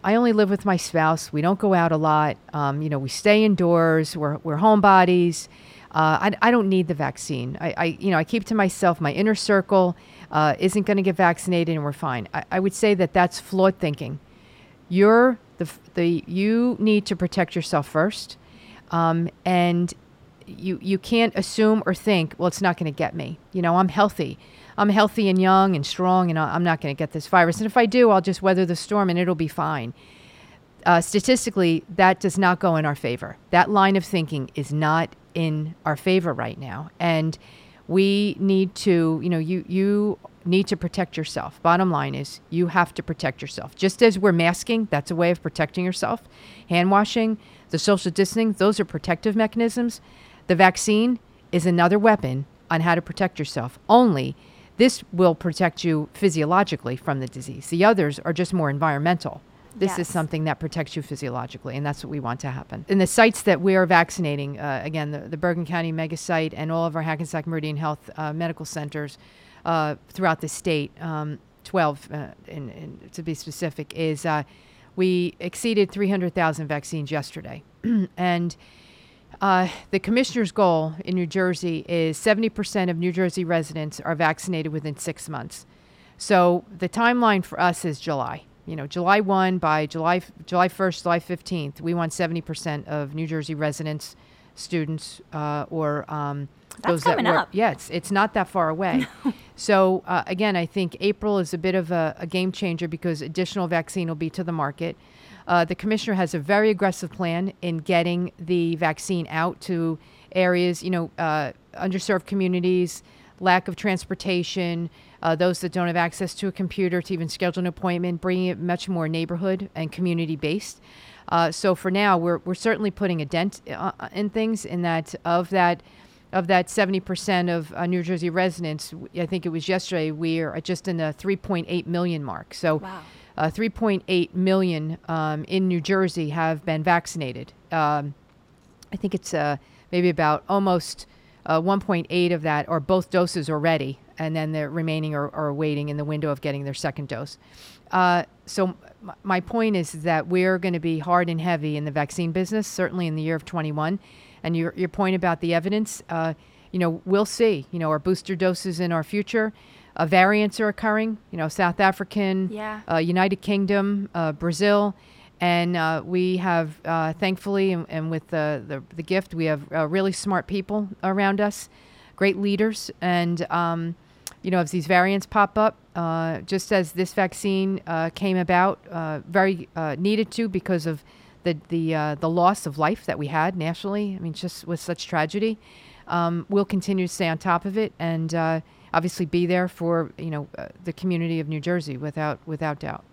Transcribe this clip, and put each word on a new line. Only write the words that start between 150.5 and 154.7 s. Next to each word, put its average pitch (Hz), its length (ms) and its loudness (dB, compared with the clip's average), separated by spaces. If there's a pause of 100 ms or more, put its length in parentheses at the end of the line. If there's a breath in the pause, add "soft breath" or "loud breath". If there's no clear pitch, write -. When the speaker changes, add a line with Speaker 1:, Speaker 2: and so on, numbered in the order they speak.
Speaker 1:
gonna 175 220 -2
be 165 180 -2
hard 175 320 2
and 165 100 -2
heavy 156 360 -2
in 147 80 -4
the 151 80 -4
vaccine 156 400 -4
business, 190 340 -2
certainly 180 400 -4
in 156 80 -4
the 156 80 -4
year 160 140 -2
of 156 80 -8
twenty-one. 156 560 -4 (420 loud breath)
And 165 140 -2
your, 165 200 -2